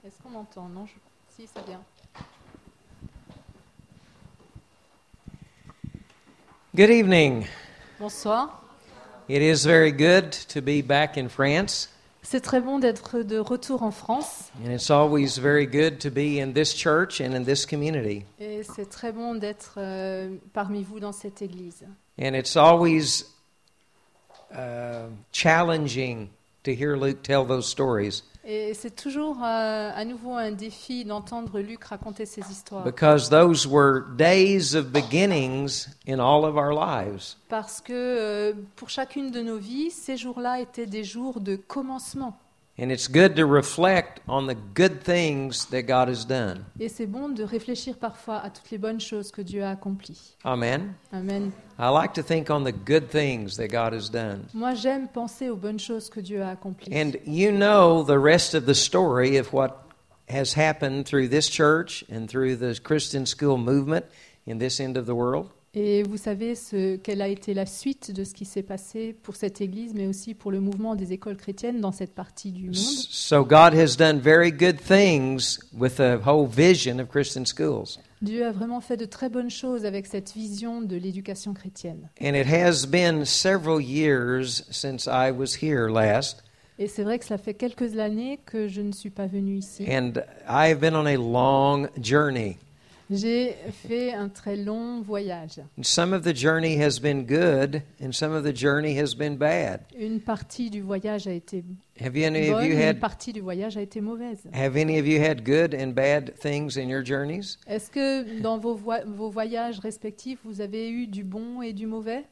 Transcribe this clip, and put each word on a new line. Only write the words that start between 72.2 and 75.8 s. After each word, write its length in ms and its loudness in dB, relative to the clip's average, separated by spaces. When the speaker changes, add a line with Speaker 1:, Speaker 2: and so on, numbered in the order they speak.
Speaker 1:
du 140 -10
monde. 80 -6
Speaker 2:
S-, 340 -2
so 340 2
God 320 10
has 220 6
done 240 6
very 320 8
good 260 4
things 800 4
with 240 0